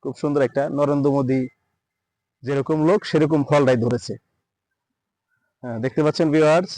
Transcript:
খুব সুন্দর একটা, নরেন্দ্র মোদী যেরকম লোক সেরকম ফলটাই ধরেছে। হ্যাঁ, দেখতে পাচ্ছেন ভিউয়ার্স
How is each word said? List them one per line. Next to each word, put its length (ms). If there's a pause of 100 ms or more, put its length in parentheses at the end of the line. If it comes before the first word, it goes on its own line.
খুব 200
সুন্দর 260
একটা, 160 (140)
নরেন্দ্র 400
মোদী 240 (1040)
যেরকম 320 (120)
লোক 160
সেরকম 440
ফলটাই 360
ধরেছে। 280 (1500)
হ্যাঁ, 180
দেখতে 260
পাচ্ছেন 280
ভিউয়ার্স 440